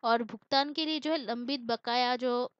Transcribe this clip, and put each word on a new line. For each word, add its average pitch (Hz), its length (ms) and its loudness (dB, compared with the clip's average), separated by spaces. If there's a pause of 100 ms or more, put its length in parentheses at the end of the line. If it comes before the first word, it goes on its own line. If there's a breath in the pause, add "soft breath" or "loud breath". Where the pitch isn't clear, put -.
और 233 200 4
भुगतान 277 500 0
के 320 120 -2
लिए 311 140 0
जो 294 120 -2
है 330 60 2
लंबित 240 420 -4
बकाया 240 560 0
जो 247 440 -2